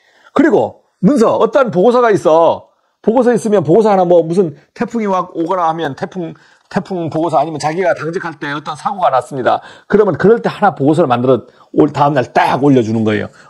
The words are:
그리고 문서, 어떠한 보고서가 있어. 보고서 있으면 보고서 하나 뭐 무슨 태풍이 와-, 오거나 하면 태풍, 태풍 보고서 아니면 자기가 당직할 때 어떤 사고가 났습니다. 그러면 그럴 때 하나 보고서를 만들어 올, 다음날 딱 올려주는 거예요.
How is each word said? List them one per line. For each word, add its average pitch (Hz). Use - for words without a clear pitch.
그리고 208
문서, 226
어떠한 233
보고서가 226
있어. 165
보고서 240
있으면 202
보고서 202
하나 190
뭐 175
무슨 165
태풍이 226
와-, 185
오거나 170
하면 160
태풍, 175
태풍 175
보고서 160
아니면 156
자기가 160
당직할 160
때 151
어떤 156
사고가 196
났습니다. 117
그러면 196
그럴 220
때 190
하나 180
보고서를 151
만들어 127
올, 151
다음날 143
딱 165
올려주는 113
거예요. 104